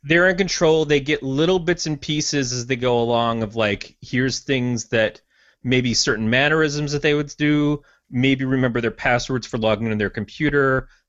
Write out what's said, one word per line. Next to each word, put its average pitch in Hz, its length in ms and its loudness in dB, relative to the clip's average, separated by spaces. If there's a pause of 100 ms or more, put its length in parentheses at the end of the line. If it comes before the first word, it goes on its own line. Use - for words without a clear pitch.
They're 170 260 4
in 185 80 0
control. 165 480 2
They 147 160 2
get 143 220 -2
little 151 360 2
bits 175 280 -2
and 151 140 -4
pieces 143 520 -2
as 120 140 -6
they 127 100 -2
go 120 240 2
along 117 420 0
of, 107 120 -6
like, 104 460 -2
here's 127 400 -2
things 123 460 -2
that 110 340 0 (420)
maybe 123 320 0
certain 110 340 0
mannerisms 147 640 0
that 143 100 -4
they 147 120 2
would 147 220 -2
do, 147 460 0 (280)
maybe 131 340 2
remember 127 360 0
their 113 100 0
passwords 123 560 -2
for 123 120 -6
logging 110 280 0
into 110 100 -2
their 104 140 0
computer, 135 800 -2 (200)